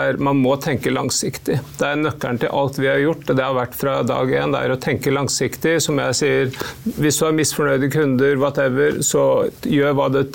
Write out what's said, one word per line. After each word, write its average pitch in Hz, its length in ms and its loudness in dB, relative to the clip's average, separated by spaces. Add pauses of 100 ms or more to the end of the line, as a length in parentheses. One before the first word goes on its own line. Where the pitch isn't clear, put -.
her, 135 240 -2
man 139 100 2
må 131 240 4
tenke 131 300 -2
langsiktig. 131 680 -2 (160)
Det 143 140 0
er 147 100 -2
nøkkelen 135 400 -4
til - 160 -2
alt 139 240 -2
vi 135 80 2
har 139 160 2
gjort, 160 240 -2
og 151 80 2
det 131 140 2
har 131 100 0
vært 123 220 -4
fra 139 160 0 (100)
dag 131 240 0
én, 139 240 0
det 131 80 -2
er 131 140 0
å - 20 -6
tenke 143 340 -2
langsiktig. 139 720 0
Som 147 160 0
jeg 127 220 0
sier, 135 340 0 (400)
hvis 143 240 0
du 160 80 2
har 156 80 2
misfornøyde 139 560 0
kunder, 139 480 2
whatever, 139 640 0
så 139 240 2 (400)
gjør 143 320 2
hva 139 160 2
det 135 200 0